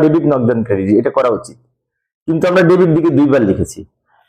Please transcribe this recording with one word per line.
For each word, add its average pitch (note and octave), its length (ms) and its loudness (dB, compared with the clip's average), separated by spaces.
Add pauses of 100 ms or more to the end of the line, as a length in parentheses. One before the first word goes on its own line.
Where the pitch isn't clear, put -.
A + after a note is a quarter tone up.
ডেবিট, D3+ 280 2
নগদান A#2+ 360 0
ক্রেডিট, G2 200 -4 (120)
এটা - 180 -2
করা B2+ 200 2
উচিত, - 200 -18 (680)
কিন্তু E3 220 -2
আমরা F#3 200 2
ডেবিট F3+ 280 2
দিকে E3 200 0
দুইবার C#3 320 2
লিখেছি। - 300 -6 (500)